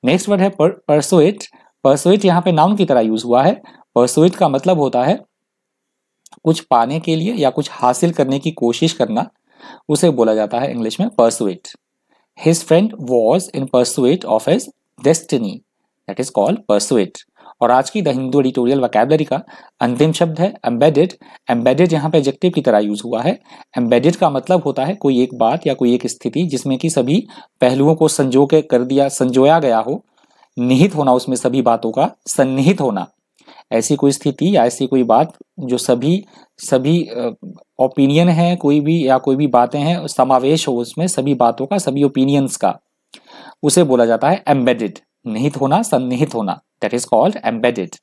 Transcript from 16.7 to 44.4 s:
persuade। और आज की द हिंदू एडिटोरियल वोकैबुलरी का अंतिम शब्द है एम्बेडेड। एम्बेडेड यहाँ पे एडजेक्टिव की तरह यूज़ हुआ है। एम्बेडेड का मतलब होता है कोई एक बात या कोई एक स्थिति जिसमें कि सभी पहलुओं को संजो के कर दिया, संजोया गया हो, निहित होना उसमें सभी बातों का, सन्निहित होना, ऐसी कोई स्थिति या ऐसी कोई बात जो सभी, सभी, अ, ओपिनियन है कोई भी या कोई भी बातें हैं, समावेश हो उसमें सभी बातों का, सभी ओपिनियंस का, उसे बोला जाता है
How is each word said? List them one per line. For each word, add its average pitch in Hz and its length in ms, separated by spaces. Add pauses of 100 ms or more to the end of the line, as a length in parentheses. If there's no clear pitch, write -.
persuade। 104 460 (440)
और 120 100
आज 127 180
की 214 120
द 160 60
हिंदू 131 320
एडिटोरियल 131 420
वोकैबुलरी 127 420
का 135 200 (360)
अंतिम 123 320
शब्द 160 280
है 190 140 (120)
एम्बेडेड। 143 480 (360)
एम्बेडेड 131 440
यहाँ 151 160
पे 160 80
एडजेक्टिव 143 340
की 151 100
तरह 120 160
यूज़ 104 280
हुआ 117 160
है। 165 180 (380)
एम्बेडेड 123 380
का 170 140
मतलब 160 340
होता 131 220
है 139 100
कोई 131 280
एक 127 140
बात 123 300
या 139 60
कोई 123 220
एक 120 120
स्थिति 143 360
जिसमें 139 340
कि 165 120
सभी 147 380 (340)
पहलुओं 139 340
को 160 120
संजो 135 380
के 151 160
कर 123 220
दिया, 135 240
संजोया 131 520
गया 120 200
हो, 135 260 (540)
निहित 131 360
होना 135 180
उसमें 127 220
सभी 127 260
बातों 113 300
का, 139 200 (160)
सन्निहित 135 540
होना, 101 260 (640)
ऐसी 117 240
कोई 143 160
स्थिति 151 440
या 120 100
ऐसी 123 220
कोई 131 160
बात 120 300 (260)
जो 123 180
सभी, 139 480 (320)
सभी, 143 460
अ, 120 320 (440)
ओपिनियन 139 500
है 170 260
कोई 147 240
भी 151 280
या 131 100
कोई 131 180
भी 147 120
बातें 123 320
हैं, 160 280
समावेश 131 600
हो 135 60
उसमें 120 340
सभी 143 260
बातों 120 320
का, 202 120
सभी 143 260
ओपिनियंस 135 540
का, - 220 (840)
उसे 156 200
बोला 127 220
जाता 117 240
है 196 180